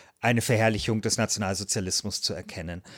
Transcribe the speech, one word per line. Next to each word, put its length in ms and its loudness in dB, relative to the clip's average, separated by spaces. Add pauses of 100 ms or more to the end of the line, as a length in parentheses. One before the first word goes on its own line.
(200)
eine 220 4
Verherrlichung 600 2
des 160 0
Nationalsozialismus 1040 -2
zu 120 -2
erkennen. 500 -8 (140)